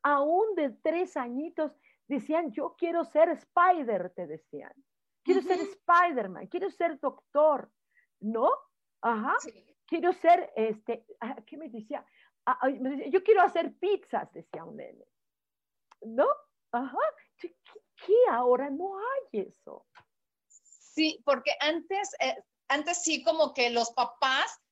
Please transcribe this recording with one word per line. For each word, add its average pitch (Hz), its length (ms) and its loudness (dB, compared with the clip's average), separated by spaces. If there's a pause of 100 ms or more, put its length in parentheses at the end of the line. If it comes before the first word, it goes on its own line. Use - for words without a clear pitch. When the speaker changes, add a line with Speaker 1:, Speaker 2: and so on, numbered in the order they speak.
Speaker 1:
aún 311 520 2
de 302 140 0
tres 330 480 -4
añitos, 285 560 -4 (340)
decían, 294 460 -4
"Yo 285 240 -6
quiero 339 280 -2
ser 330 260 4
Spider", 285 800 2
te 180 160 -12
decían. 147 460 -16 (520)
"Quiero 370 160 4
ser 370 200 -2
Speaker 2:
Ujú. - 20 -4
Speaker 1:
Spider-Man, 339 880 0
quiero 359 220 -6
ser 339 300 -4
doctor", 294 720 0 (480)
¿no? 226 300 0 (500)
Ajá. 233 380 0
Speaker 2:
Sí. - 480 -12
Speaker 1:
"Quiero 339 260 0
ser, - 440 2
este", 220 500 -4 (140)
ah, 240 160 -8 (100)
¿qué 302 100 -20
me 302 140 -14
decía? 226 340 -12 (400)
Ah, 254 160 0
ay, 262 200 0
me 262 100 -2
decía, 285 180 -6
"Yo 381 140 2
quiero 415 180 6
hacer 339 380 2
pizzas", 359 520 -2
decía 165 320 -16
un 165 140 -16
nene. - 300 -18 (960)
¿No? 226 240 0 (460)
Ajá. 254 260 -4 (400)
¿Qué, - 180 -14 (380)
qué - 200 2 (160)
ahora? 247 380 2
No 370 300 -6
hay 494 420 -6
eso. - 460 -14 (640)
Speaker 2:
Sí, - 760 -4
porque 277 360 0
antes, 339 500 -2 (100)
eh, 262 160 0 (320)
antes 302 340 -2
sí 302 200 -2
como 320 320 0
que 240 160 0
los 233 220 -2
papás 269 680 -2 (120)